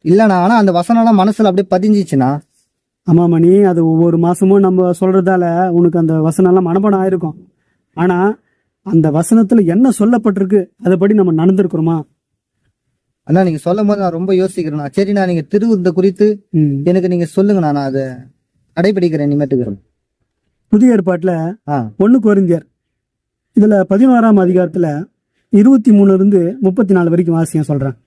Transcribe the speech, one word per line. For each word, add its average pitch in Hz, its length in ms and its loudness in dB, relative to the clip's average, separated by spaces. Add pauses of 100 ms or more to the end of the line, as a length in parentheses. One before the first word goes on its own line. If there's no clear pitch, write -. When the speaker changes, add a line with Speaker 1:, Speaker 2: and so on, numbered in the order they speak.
Speaker 1:
இல்லண்ணா, 196 320 2
ஆனா 185 200 2
அந்த 196 160 2
வசனம்லாம் 226 480 2
மனசுல 208 300 0
அப்படியே 190 200 -2
பதிஞ்சிச்சுண்ணா. 185 600 0 (760)
Speaker 2:
ஆமா 175 220 2
மணி, 170 240 2 (100)
அது 180 240 0
ஒவ்வொரு 165 320 0
மாசமும் 190 480 2
நம்ம 185 240 0 (100)
சொல்றதால 185 440 0 (240)
உனக்கு 170 300 0
அந்த 160 160 0
வசனம்லாம் 175 540 0
மனப்பாடம் 190 340 0
ஆயிருக்கும். 180 340 -4 (600)
ஆனா 180 220 0 (680)
அந்த 165 240 0
வசனத்துல 202 560 0
என்ன 226 320 2
சொல்லப்பட்டிருக்கு, 208 640 0 (240)
அதைப்படி 190 300 0
நம்ம 180 180 2
நடந்திருக்கிறோமா? 170 640 0 (1300)
Speaker 1:
அண்ணா, 170 160 2
நீங்க 165 160 -2
சொல்லும் 202 280 -2
போது 202 140 -2
நான் 175 180 -4
ரொம்ப 185 160 -4
யோசிக்கிறேண்ணா. 165 520 -4 (100)
சரிண்ணா, 196 300 -2
நீங்க 175 160 -2
திருவிருந்த 196 480 -2
குறித்து 185 360 0 (240)
Speaker 2:
ம். 151 340 0
Speaker 1:
எனக்கு 185 240 0
நீங்க 175 180 -2 (100)
சொல்லுங்கண்ணா, 190 360 0
நான் 143 180 -4
அதை 135 140 -4 (720)
கடைபிடிக்கிறேன் 175 520 -2
இனிமேட்டுக்கு. 135 460 -2 (1000)
Speaker 2:
புதிய 233 220 4
ஏற்பாட்டுல 180 380 -2 (360)
Speaker 1:
ஆ. 147 80 -4 (220)
Speaker 2:
ஒண்ணு 233 240 2
கொரிந்தியர் 196 420 0 (920)
இதுல 214 180 4 (140)
பதினோராம் 226 520 2
அதிகாரத்துல 180 460 0 (680)
இருபத்தி 226 400 4
மூணுல 196 220 4
இருந்து 196 260 2 (200)
முப்பத்தி 190 340 0
நாலு 175 160 2
வரைக்கும் 170 260 0
வாசியம் 156 280 -2
சொல்றேன். 135 300 -4 (120)